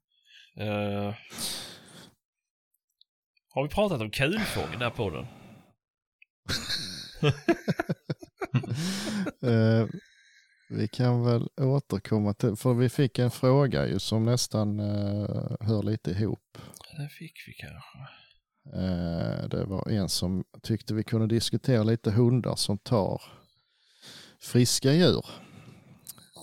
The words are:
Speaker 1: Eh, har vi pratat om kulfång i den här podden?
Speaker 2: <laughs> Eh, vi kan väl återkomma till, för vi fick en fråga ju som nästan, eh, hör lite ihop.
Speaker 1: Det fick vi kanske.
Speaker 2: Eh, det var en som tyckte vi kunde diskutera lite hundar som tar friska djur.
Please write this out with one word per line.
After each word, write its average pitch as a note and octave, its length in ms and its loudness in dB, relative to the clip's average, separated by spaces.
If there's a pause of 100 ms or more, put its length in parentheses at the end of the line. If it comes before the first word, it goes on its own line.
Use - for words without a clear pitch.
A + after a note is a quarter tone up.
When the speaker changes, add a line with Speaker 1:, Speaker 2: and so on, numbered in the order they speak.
(560)
Speaker 1:
Eh, G#2 580 -4 (2250)
har C3 140 -2
vi D3+ 60 -2
pratat F#3+ 320 0
om A2 100 -4
kulfång D3 580 0
i D#2 40 -8
den G#2 100 -6
här A#2+ 80 0
podden? F2+ 400 -4
Speaker 2:
<laughs> - 60 -20 (4000)
Eh, A2+ 440 4 (800)
vi G#2+ 200 -2
kan A#2+ 360 2
väl A#2+ 240 2 (120)
återkomma A2 720 0
till, G#2+ 220 0
för B2+ 180 2
vi B2 140 4
fick C3+ 300 0
en B2 120 4
fråga B2+ 560 4
ju C#2 120 -2
som A2 260 0
nästan, G#2+ 560 0
eh, G2+ 800 -2
hör G#2+ 220 0
lite G#2+ 280 -2
ihop. - 480 -4 (400)
Speaker 1:
Det D3 100 -8
fick - 240 -16 (140)
vi - 60 -18
kanske. - 460 -16 (840)
Speaker 2:
Eh, E2+ 680 -2
det F2+ 160 -2
var F#2+ 260 -4
en G2+ 180 0
som F#2 360 -2 (180)
tyckte G#2+ 320 -2
vi A2 100 0
kunde A2 220 0
diskutera A2 560 2
lite A2+ 280 2
hundar A#2 460 4
som G2+ 220 -2
tar - 440 0 (1160)
friska - 520 4
djur. C#3+ 340 6 (1160)